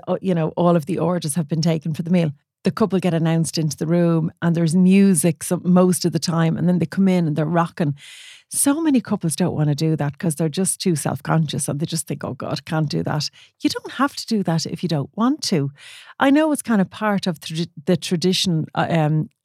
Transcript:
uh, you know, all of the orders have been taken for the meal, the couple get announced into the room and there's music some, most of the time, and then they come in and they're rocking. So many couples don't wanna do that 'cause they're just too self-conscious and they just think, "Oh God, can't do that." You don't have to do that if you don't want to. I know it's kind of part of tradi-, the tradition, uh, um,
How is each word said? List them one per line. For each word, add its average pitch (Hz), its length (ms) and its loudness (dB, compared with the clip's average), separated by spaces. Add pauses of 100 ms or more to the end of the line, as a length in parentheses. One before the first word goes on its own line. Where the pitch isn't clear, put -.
uh, 180 120 -2
you 185 140 -2
know, 160 220 0
all 175 200 4
of 151 100 -2
the 156 120 -4
orders 160 380 -2
have 156 100 0
been 165 160 -2
taken 160 320 0
for 180 80 -6
the 165 80 -4
meal, 165 220 2 (320)
the 190 60 0
couple 196 300 0
get 175 140 0
announced 165 440 0
into 156 180 -2
the 160 120 -4
room 170 420 2 (100)
and 170 140 2
there's 165 220 2
music 185 680 4
some, 175 220 -2
most 180 400 4
of 165 80 0
the 165 80 0
time, 165 360 0
and 160 120 0
then 180 100 2
they 165 80 0
come 190 220 2
in 175 180 2
and 160 80 -2
they're 156 100 0
rocking. 165 500 0 (560)
So 285 300 0
many 285 200 2
couples 175 340 -2
don't 170 220 -2
wanna 147 180 2
do 160 220 0
that 143 200 -4
'cause 160 200 -4
they're 160 240 -2
just - 200 -2
too 175 140 0
self-conscious 151 760 -2
and 143 120 -4
they - 60 -4
just - 200 -6
think, 143 160 -8
"Oh - 120 -6
God, - 300 -8
can't 156 240 -2
do 165 140 -4
that." 151 280 -4 (320)
You 302 80 0
don't 480 240 -8
have 277 200 -2
to - 120 -12
do 208 180 -2
that 165 200 0
if - 200 -6
you 165 40 -2
don't 143 280 -4
want 254 280 0
to. 139 280 -2 (480)
I 277 100 4
know 302 220 4
it's - 100 -2
kind 220 180 0
of 180 80 0
part 202 380 -2
of 175 140 -4
tradi-, 165 300 -6 (160)
the 180 100 2
tradition, 175 680 0 (100)
uh, 170 140 0
um, 156 380 0 (160)